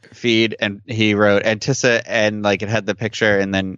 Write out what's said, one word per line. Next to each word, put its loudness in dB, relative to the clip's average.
feed, 0
and -4
he 0
wrote 4
Antissa, 0
and, -2
like, 0
it -6
had -2
the -4
picture, 0
and -2
then -4